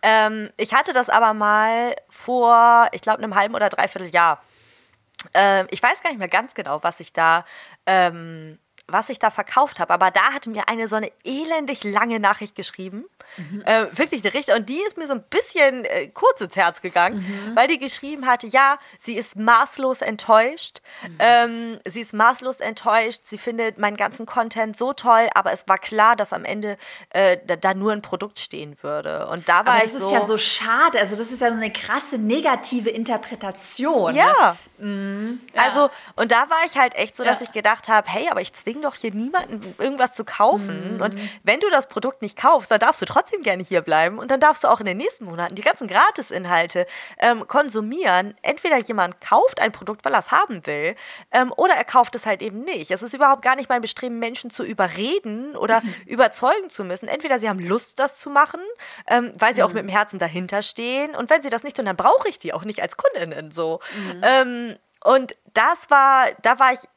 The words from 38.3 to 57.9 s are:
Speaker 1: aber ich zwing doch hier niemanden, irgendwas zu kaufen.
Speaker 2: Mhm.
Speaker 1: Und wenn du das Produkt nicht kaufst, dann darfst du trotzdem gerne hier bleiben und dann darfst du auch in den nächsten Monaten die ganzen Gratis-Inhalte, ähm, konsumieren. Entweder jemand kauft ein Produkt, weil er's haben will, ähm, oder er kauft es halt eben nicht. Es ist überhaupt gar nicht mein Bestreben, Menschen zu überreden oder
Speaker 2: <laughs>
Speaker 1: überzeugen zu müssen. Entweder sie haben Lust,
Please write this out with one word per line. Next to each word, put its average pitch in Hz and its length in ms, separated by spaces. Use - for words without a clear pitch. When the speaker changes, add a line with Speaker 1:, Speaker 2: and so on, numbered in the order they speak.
Speaker 1:
aber - 80
ich 175 140
zwing 247 280
doch 285 140
hier 226 180
niemanden, 220 640
irgendwas 262 360
zu 226 100
kaufen. 208 720
Speaker 2:
Mhm. 220 60
Speaker 1:
Und 202 140
wenn 247 160
du 403 100
das 277 180
Produkt 233 340
nicht 208 160
kaufst, 262 340
dann 214 80
darfst 247 220
du - 40
trotzdem - 360
gerne 190 200
hier 175 200
bleiben 165 380
und 247 120
dann 269 80
darfst 294 240
du - 60
auch 233 100
in 214 60
den 185 100
nächsten 254 300
Monaten 175 300
die 202 60
ganzen - 280
Gratis-Inhalte, 180 960
ähm, 233 320
konsumieren. 220 920
Entweder 311 360
jemand 208 420
kauft - 400
ein 220 140
Produkt, - 320
weil - 80
er's - 180
haben 285 340
will, 151 300
ähm, 254 260
oder 359 160
er 254 100
kauft - 320
es 240 100
halt 202 160
eben 208 220
nicht. 285 280
Es 185 100
ist 226 120
überhaupt 269 280
gar 262 160
nicht 262 100
mein 247 140
Bestreben, 240 380
Menschen 233 300
zu 233 140
überreden 220 920
oder 226 240
Speaker 2:
<laughs> 214 240
Speaker 1:
überzeugen 254 640
zu - 160
müssen. 185 240
Entweder 294 300
sie 214 100
haben 190 100
Lust, 180 400